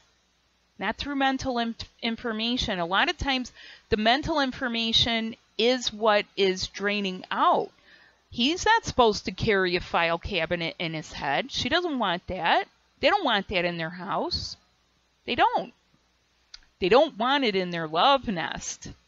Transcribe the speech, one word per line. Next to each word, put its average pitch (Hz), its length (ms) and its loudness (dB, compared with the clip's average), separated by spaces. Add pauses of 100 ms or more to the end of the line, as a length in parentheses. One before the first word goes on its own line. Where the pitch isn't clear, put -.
(800)
not 202 200 -4
through 285 160 -6
mental 269 440 0
in-, 233 160 -2 (280)
information. 226 760 -4
A 170 60 -2
lot 202 240 2
of 349 80 -4
times, 262 360 -4 (360)
the - 80 0
mental 269 440 2
information 226 960 0 (200)
is 240 360 2
what 208 340 2 (100)
is 190 300 2
draining 196 640 -4
out. 277 400 2 (600)
He's 285 360 0
not 440 180 4
supposed 220 400 2
to - 80 -6
carry 185 440 2
a 170 40 0
file 170 380 0
cabinet 170 600 -4
in 165 140 -4
his 156 200 -8
head. 165 400 -4
She - 160 -4
doesn't 320 300 0
want 180 280 -2
that. 185 420 0 (320)
They 269 100 4
don't 392 140 2
want 214 240 0
that 180 160 0
in 175 140 -2
their 165 120 -6
house. 180 680 -6 (680)
They - 100 -4
don't. 392 380 0 (1080)
They 185 80 2
don't 254 300 4
want 269 260 2
it 208 120 0
in 180 140 -2
their 165 180 -4
love 247 400 4
nest, - 600 -6 (200)